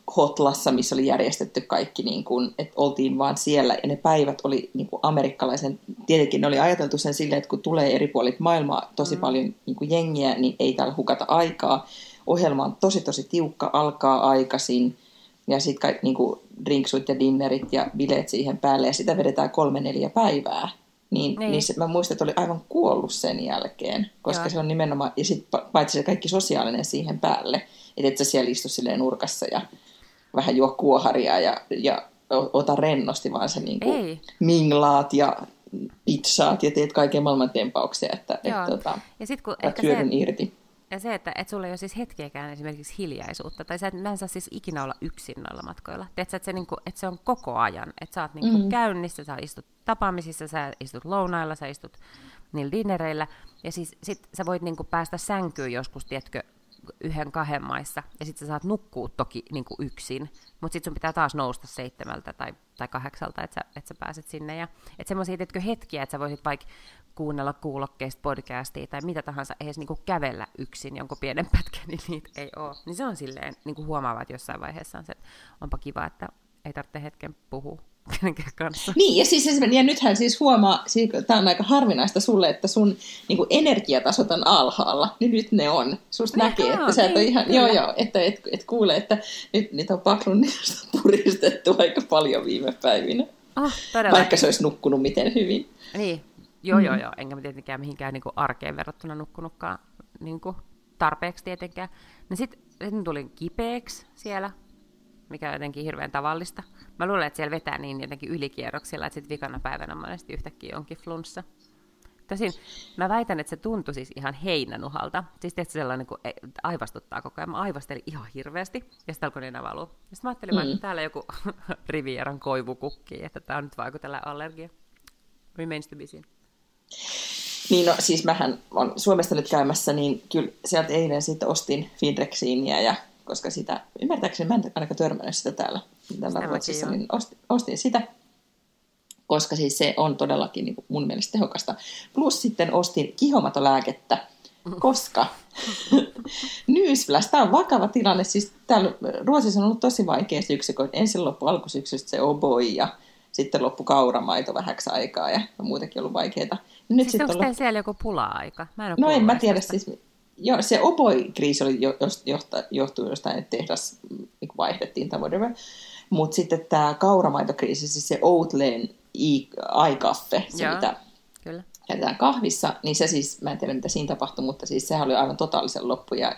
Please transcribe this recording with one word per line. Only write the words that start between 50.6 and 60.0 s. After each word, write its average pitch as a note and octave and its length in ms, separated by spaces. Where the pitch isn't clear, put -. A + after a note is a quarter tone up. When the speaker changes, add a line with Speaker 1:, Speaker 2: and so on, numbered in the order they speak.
Speaker 2:
istut C3 260
lounailla, E3+ 500
sä C#3+ 120
istut - 300
niillä C#3+ 200
dinnereillä, E3 560
ja E3+ 80
siis E3 320
sit G3+ 160
sä F#3 120
voit F3 160
niinku E3+ 220
päästä E3+ 340
sänkyyn E3 540
joskus, B2+ 340
tiedätkö, - 380
yhden, D3+ 300
kahden D3 320
maissa, C3+ 400
ja D3+ 60
sit D3+ 120
sä D3 100
saat D3+ 160
nukkua F3 540
toki A#2+ 340
niinku C#3 280
yksin, C3+ 500